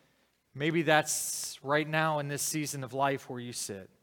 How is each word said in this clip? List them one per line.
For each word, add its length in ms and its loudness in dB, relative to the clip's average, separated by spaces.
maybe 300 0
that's 800 2
right 260 2
now 300 2
in 100 -2
this 140 -4
season 420 -2
of 80 -10
life 380 0
where 100 -8
you 120 -8
sit. 360 -8